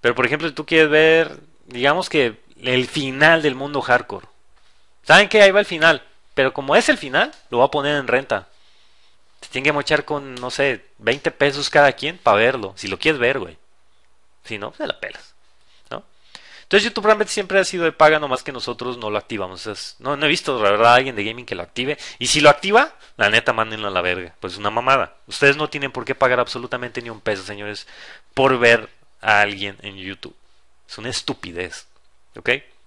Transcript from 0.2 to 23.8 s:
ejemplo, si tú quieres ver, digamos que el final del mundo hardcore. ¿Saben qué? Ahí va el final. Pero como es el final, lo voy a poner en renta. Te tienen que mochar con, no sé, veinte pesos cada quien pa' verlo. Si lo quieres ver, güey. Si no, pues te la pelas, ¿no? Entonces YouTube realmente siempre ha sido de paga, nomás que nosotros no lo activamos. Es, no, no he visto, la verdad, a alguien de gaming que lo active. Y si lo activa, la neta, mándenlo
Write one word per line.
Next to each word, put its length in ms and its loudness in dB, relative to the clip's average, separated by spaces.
ejemplo, 220 -2
si 80 -6
tú 100 -8
quieres 240 4
ver, 520 4
digamos 420 0
que 320 0
el 240 0
final 560 2
del 120 0
mundo 280 -6
hardcore. 460 -2
¿Saben 260 6
qué? 140 6
Ahí 80 10
va 100 4
el 60 0
final. 400 2
Pero 200 0
como 220 0
es 120 2
el 100 2
final, 360 -2
lo 80 -2
voy 80 6
a 40 0
poner 260 -2
en 100 -4
renta. 420 -2
Te 80 -20
tienen 160 -10
que 80 2
mochar 320 -2
con, 300 -10
no 160 -10
sé, 340 -2
veinte 320 -2
pesos 400 -2
cada 220 6
quien 260 -8
pa' 160 2
verlo. 420 0
Si 120 -12
lo 100 -6
quieres 220 -2
ver, 180 0
güey. 180 -12
Si 140 -12
no, 120 -10
pues 80 -20
te 100 -8
la 100 -8
pelas, 360 -16
¿no? 120 -12
Entonces 200 0
YouTube 220 -6
realmente 280 2
siempre 280 0
ha 40 2
sido 200 -4
de 80 0
paga, 260 4
nomás 240 -4
que 80 -10
nosotros 480 -8
no 120 -8
lo 80 -2
activamos. 500 -10
Es, 320 -14
no, 160 -6
no 100 -2
he 20 2
visto, 320 -2
la 120 4
verdad, 200 6
a 40 8
alguien 180 0
de 80 -6
gaming 240 -10
que 80 -10
lo 80 -12
active. 360 -8
Y 80 -6
si 140 0
lo 100 8
activa, 440 2
la 140 2
neta, 220 2
mándenlo 340 -4